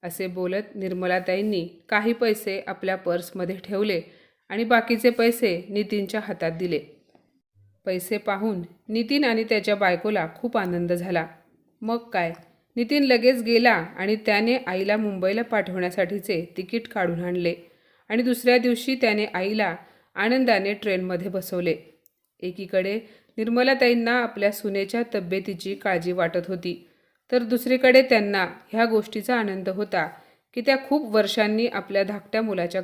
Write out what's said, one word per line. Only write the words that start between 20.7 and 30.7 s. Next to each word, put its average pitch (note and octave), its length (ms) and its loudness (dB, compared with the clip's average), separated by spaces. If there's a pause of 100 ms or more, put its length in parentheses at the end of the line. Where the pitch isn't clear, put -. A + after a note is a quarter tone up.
ट्रेनमध्ये F#3 540 -2
बसवले. F3+ 480 -2 (640)
एकीकडे F#3+ 600 -2 (380)
निर्मलाताईंना A#3+ 840 2
आपल्या G#3 300 0
सुनेच्या G3 500 -2 (120)
तब्येतीची F#3+ 600 -4
काळजी F3+ 380 -2
वाटत F3 360 0
होती, F3 400 -8 (440)
तर B3 100 4
दुसरीकडे B3+ 600 6
त्यांना G3+ 440 2 (260)
ह्या A3+ 120 4
गोष्टीचा A3 520 0
आनंद G3 320 -4
होता F#3 400 -2 (460)
की B3 60 -4
त्या C4 160 4 (120)